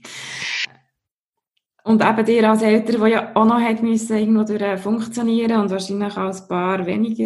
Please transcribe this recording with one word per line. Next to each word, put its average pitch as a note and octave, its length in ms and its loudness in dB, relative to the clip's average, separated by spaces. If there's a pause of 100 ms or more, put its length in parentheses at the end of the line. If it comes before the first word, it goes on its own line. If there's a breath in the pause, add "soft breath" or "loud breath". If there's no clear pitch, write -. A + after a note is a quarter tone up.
(1800 loud breath)
Und G#3+ 200 4
eben A3 220 2
dir A3 240 4
als A3 100 2
Eltern, A3 420 2
die A3 100 4
ja - 220 -2
auch A3 120 4
noch A#3 140 4
hat A3+ 220 0
müssen, A3+ 360 0
irgendwo G#3+ 260 2
durch, G#3 160 -4
äh, G3+ 160 -2
funktionieren A3+ 840 -2
und G3 80 -2
wahrscheinlich G3+ 480 -4
als F#3+ 280 -6
Paar F#3 380 -2
weniger A3 420 -2